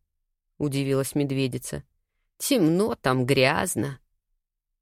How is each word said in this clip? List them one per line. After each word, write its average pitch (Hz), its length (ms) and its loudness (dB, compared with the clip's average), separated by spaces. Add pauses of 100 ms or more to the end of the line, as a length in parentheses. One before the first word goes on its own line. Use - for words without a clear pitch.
(580)
удивилась 139 560 -2
медведица. 135 720 -2 (540)
«Темно, 196 580 2
там 127 280 0
грязно». 139 760 0 (800)